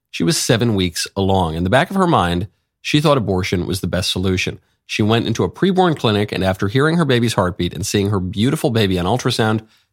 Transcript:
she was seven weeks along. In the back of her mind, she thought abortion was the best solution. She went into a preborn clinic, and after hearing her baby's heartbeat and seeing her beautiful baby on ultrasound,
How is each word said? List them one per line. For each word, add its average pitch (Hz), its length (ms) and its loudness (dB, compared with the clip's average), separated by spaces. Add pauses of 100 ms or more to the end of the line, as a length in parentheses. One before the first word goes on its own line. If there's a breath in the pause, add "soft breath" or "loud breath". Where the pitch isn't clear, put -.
(100)
she - 140 -4
was 170 120 2
seven 120 380 2
weeks 90 400 -2
along. 95 400 0
In 85 80 -2
the 95 80 0
back 131 200 2
of 196 60 -4
her 190 120 2
mind, 92 400 2 (320)
she - 200 0
thought 147 180 4
abortion 92 480 -2
was 90 160 -4
the 95 40 -6
best 90 240 -2
solution. 92 480 -2 (260)
She - 180 -4
went 110 260 2
into 110 160 -2
a 87 60 -2
preborn 180 460 2
clinic, 104 360 0
and - 100 -4
after 95 240 0
hearing 139 300 0
her 170 80 2
baby's 120 300 0
heartbeat 87 380 -2
and - 140 -8
seeing 101 240 0
her 104 100 0
beautiful 113 500 -2
baby 104 280 0
on 87 80 -2
ultrasound, 110 580 0 (280 soft breath)